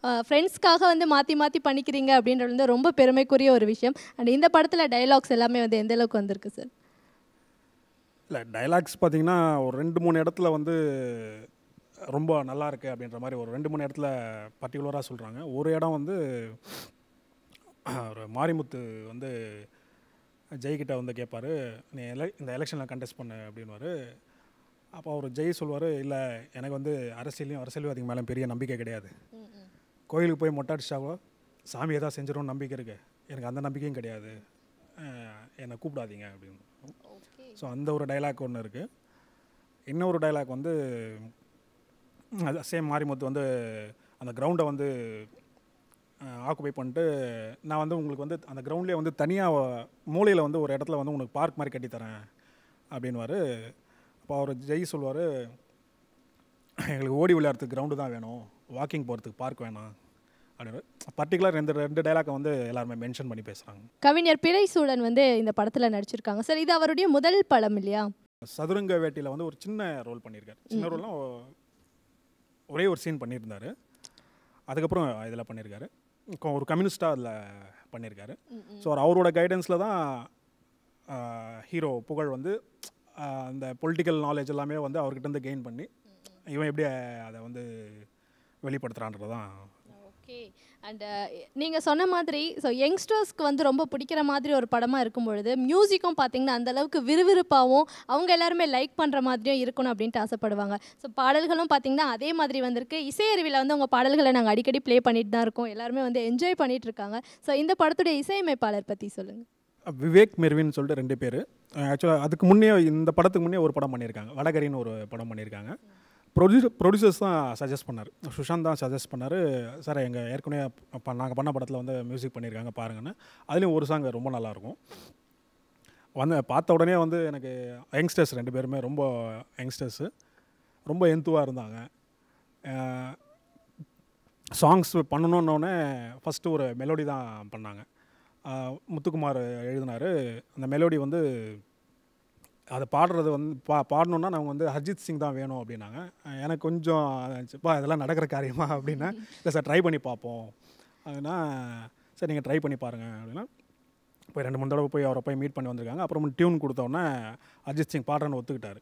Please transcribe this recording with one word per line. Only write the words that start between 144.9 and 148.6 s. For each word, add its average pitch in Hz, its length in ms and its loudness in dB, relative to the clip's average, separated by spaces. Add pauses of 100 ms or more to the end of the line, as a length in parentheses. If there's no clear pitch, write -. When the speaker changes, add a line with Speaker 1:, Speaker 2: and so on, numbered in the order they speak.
Speaker 2:
சிங் - 220 -8
தான் 147 160 -2
வேணும் 131 300 -6
அப்படின்னாங்க. 113 340 -12
அ, 180 340 -18
எனக்கு 143 260 -4
கொஞ்சம் 151 720 0
இருந்துச்சு, 127 320 -10
"பா, 165 160 2
இதெல்லாம் 147 200 0
நடக்கிற 156 300 0
காரியமா?" 139 500 -2